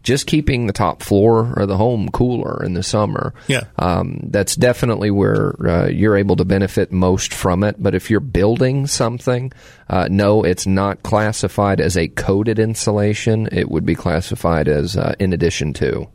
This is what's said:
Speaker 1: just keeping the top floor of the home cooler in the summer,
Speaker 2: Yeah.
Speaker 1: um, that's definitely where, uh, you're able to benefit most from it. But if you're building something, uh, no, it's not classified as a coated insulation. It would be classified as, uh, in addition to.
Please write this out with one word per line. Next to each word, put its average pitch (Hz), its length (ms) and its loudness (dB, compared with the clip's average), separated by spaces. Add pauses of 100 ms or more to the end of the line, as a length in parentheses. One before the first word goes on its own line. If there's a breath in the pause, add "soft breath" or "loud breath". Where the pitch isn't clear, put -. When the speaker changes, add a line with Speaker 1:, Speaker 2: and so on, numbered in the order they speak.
Speaker 1:
just 135 240 -2
keeping 135 400 0
the 98 60 -2
top - 300 -2
floor 113 580 4
of 98 80 0
the 98 80 -2
home 110 320 0
cooler - 560 -2
in 95 100 -4
the 90 80 -4
summer, - 520 -2 (120)
Speaker 2:
Yeah. 123 180 -2 (140)
Speaker 1:
um, 90 400 -2 (120)
that's 101 260 0
definitely 113 540 0
where, 101 440 2 (140)
uh, 87 200 2
you're 98 280 2
able 98 200 2
to - 80 2
benefit 98 460 0
most 92 420 0
from 92 300 0
it. 104 160 0
But 95 160 0
if - 160 -4
you're 104 100 4
building 127 680 0
something, 123 680 -2 (360 loud breath)
uh, 92 220 0
no, 101 340 4
it's 90 220 0
not 98 360 0
classified 104 760 0
as 87 160 0
a 85 120 0
coated 104 500 0
insulation. 110 920 0
It - 180 -2
would - 160 -2
be 82 80 2
classified 82 720 -2
as, 76 300 0
uh, - 240 0
in 92 120 0
addition 80 420 -2
to. - 400 -4